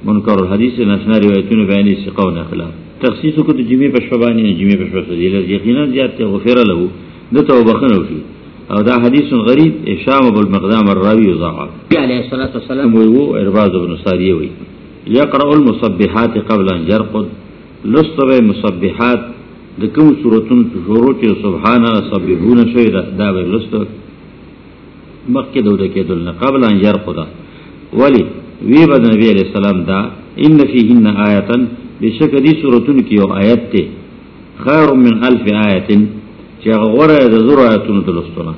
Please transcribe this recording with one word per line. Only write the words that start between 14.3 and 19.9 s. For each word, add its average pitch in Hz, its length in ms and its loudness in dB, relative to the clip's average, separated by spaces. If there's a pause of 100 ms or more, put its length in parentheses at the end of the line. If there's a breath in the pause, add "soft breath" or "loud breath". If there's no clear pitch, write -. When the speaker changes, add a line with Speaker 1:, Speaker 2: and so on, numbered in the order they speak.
Speaker 1:
وی. 73 160 -6 (680)
یقرأ 143 300 0 (100)
المسبحات 110 760 0 (140)
قبل 101 260 0
ان 85 80 -6 (100)
یرقد. 107 340 -2 (580)
لست 147 340 0 (100)
به 131 80 4 (140)
مسبحات، 98 680 -2 (600)
د - 20 -2 (120)